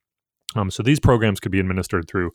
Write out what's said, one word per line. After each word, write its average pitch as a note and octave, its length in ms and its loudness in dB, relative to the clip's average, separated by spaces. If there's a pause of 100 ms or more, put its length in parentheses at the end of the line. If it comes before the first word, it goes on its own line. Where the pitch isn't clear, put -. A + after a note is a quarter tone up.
(560)
Um, F#2+ 140 -2
so G#2+ 140 -6
these C#3 160 2
programs A2 400 4
could G2+ 100 -6
be F#2+ 80 0
administered F#2 480 -2
through F2+ 280 -4